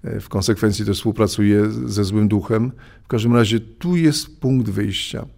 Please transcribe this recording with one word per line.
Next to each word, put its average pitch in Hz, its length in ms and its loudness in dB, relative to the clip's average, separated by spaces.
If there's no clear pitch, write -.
E, 113 160 -8
w - 100 -16
konsekwencji 104 560 0
też 101 120 0
współpracuje 104 720 2
ze 104 180 -2
złym 104 240 2
duchem. 110 440 0
W - 40 -20
każdym 120 280 2
razie 113 240 4
tu 175 360 -4
jest 160 440 0
punkt 127 300 0
wyjścia 101 560 -6